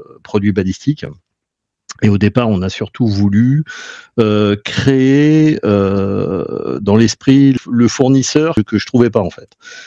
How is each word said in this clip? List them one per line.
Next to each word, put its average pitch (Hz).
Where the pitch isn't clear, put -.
produits 101
balistiques. 98
Et 107
au 101
départ, 107
on 95
a 95
surtout -
voulu, 107
euh, 104
créer, 143
euh, 98
dans 101
l'esprit 135
le 120
fournisseur 135
que 107
je -
trouvais 120
pas, 110
en 87
fait. -